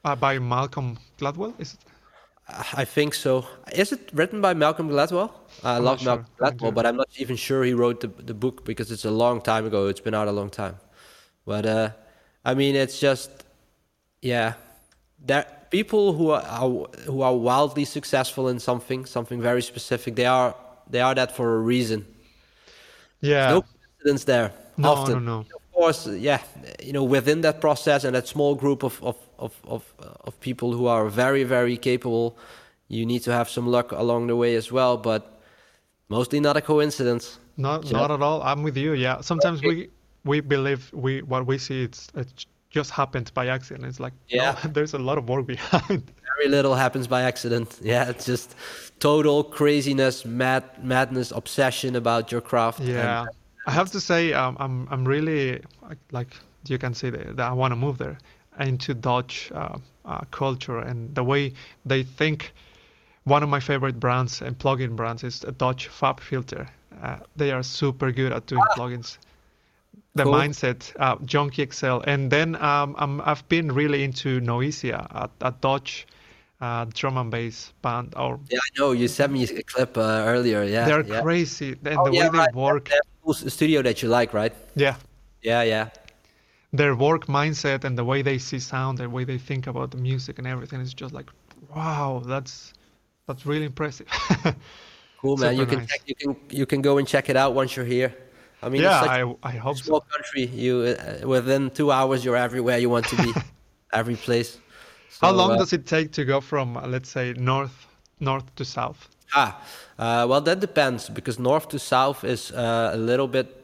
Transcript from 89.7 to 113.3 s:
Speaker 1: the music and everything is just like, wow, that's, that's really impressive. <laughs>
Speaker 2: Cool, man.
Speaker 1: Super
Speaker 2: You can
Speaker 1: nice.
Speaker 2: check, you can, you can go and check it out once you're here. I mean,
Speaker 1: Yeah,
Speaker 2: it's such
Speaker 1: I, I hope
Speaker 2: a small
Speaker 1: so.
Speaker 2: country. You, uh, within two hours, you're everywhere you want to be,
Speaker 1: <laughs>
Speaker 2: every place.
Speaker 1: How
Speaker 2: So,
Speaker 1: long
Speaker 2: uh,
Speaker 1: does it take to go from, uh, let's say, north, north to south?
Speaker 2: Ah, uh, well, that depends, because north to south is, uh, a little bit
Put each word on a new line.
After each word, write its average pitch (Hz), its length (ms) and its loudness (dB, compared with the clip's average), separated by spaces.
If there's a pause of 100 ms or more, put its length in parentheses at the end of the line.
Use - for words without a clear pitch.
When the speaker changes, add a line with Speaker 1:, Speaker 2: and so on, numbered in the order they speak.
Speaker 1:
the 131 60 -10
music 131 420 -4
and 127 80 -8
everything 127 340 -8
is 127 120 -10
just 131 200 -12
like, 131 160 -14 (460)
wow, 147 500 -4
that's, 131 480 -8 (540)
that's 131 180 -12
really 151 200 0
impressive. 147 420 -8 (360)
<laughs> 165 120 0 (640)
Speaker 2:
Cool, 135 140 2
man. 123 160 4
Speaker 1:
Super 127 100 2
Speaker 2:
You 131 60 4
can 131 120 0
Speaker 1:
nice. 117 100 -8
Speaker 2:
check, 143 160 -4
you 139 100 -6
can, 143 200 -4 (140)
you 139 160 -2
can 139 160 0
go 139 160 6
and 143 80 4
check 135 240 0
it 135 60 2
out 135 180 4
once 131 220 0
you're 127 100 -4
here. 123 300 0 (480)
I 123 60 -6
mean, 135 120 2
Speaker 1:
Yeah, 180 180 6
Speaker 2:
it's 160 80 4
such - 20 2 (340)
Speaker 1:
I, 131 60 -6
I - 80 -6
hope 127 180 -4
Speaker 2:
a 127 40 -8
small 147 200 2 (100)
Speaker 1:
so. 151 80 -6
Speaker 2:
country. 143 280 -2
You, 123 520 0
uh, - 300 -8
within 131 440 2
two 147 200 2
hours, 131 320 2
you're 123 140 2
everywhere 123 400 2
you 120 120 2
want 117 180 2
to - 100 -2
be, 117 160 2 (300)
Speaker 1:
<laughs> - 300 -16
Speaker 2:
every 113 220 0
place. 120 440 -2 (600)
Speaker 1:
How 180 120 6
Speaker 2:
So, 190 40 4
Speaker 1:
long 185 160 4
Speaker 2:
uh, - 60 4
Speaker 1:
does 185 160 2
it 151 120 -2
take 160 280 0
to 147 100 -2
go 139 160 2
from, 135 380 -4
uh, 131 100 -10
let's 127 220 -6
say, 123 240 -6
north, 127 540 -2 (340)
north 135 340 -4
to - 80 -8
south? 127 460 -8 (240)
Speaker 2:
Ah, 139 260 2 (380)
uh, 117 320 2
well, 135 120 6
that 170 200 0
depends, 139 480 0
because 113 280 -8
north 135 320 2
to 147 100 -6
south 135 440 2
is, - 300 -4
uh, 113 400 0
a 110 40 -2
little 123 300 2
bit 127 200 0 (160)